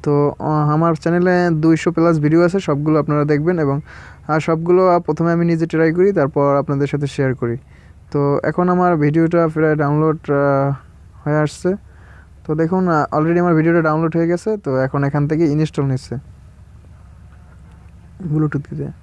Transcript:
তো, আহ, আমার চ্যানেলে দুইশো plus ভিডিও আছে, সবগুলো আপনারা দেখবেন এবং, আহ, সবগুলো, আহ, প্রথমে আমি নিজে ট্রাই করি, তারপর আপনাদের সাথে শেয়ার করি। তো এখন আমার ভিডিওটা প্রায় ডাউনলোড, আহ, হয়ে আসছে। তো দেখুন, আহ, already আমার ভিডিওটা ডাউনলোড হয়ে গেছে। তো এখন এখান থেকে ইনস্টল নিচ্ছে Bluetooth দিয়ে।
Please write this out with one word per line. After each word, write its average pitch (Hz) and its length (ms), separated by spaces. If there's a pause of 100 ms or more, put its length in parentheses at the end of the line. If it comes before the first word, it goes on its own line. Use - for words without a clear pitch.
তো, 147 360
আহ, 123 80
আমার 156 480
চ্যানেলে 175 560
দুইশো 160 400
plus 165 300
ভিডিও 156 220
আছে, 175 180
সবগুলো 156 380
আপনারা 147 260
দেখবেন 151 340
এবং, 143 220 (480)
আহ, 156 100
সবগুলো, 170 500
আহ, 175 120
প্রথমে 165 320
আমি 170 120
নিজে 165 220
ট্রাই 160 260
করি, 185 200
তারপর 143 440
আপনাদের 139 300
সাথে 143 200
শেয়ার 131 280
করি। 117 220 (540)
তো 143 320
এখন 175 260
আমার 180 280
ভিডিওটা 165 520
প্রায় 156 280
ডাউনলোড, 151 400
আহ, 139 580 (500)
হয়ে 147 120
আসছে। 151 400 (680)
তো 156 80
দেখুন, 175 340
আহ, 151 300
already 170 220
আমার 175 140
ভিডিওটা 165 280
ডাউনলোড 160 340
হয়ে 165 100
গেছে। 175 300
তো 139 200
এখন 131 280
এখান 143 240
থেকে 156 160
ইনস্টল 151 380
নিচ্ছে 131 340 (2250)
Bluetooth 147 400
দিয়ে। 143 180 (100)